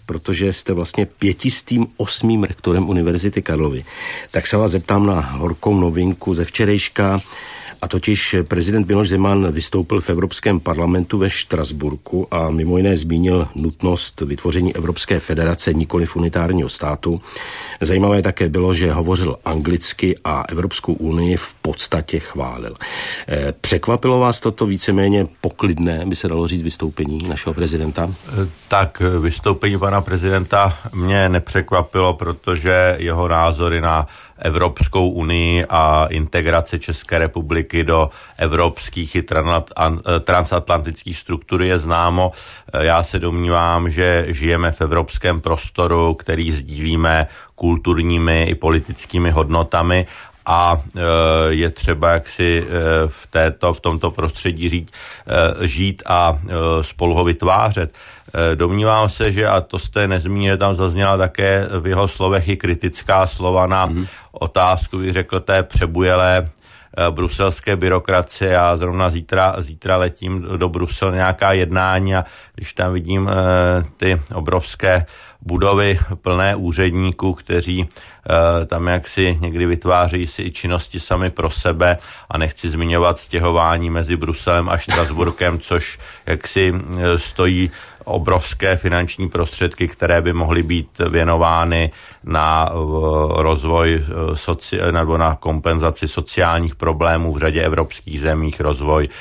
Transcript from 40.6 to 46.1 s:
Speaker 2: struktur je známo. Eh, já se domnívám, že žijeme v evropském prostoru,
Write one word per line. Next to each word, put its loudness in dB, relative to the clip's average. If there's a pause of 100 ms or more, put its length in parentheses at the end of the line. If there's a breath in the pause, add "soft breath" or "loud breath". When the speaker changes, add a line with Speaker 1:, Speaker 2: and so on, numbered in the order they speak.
Speaker 2:
struktur -4
je 2
známo. 2 (420 loud breath)
Eh, 0
já 4
se -4
domnívám, 0
že 2
žijeme 0
v -4
evropském 0
prostoru, 0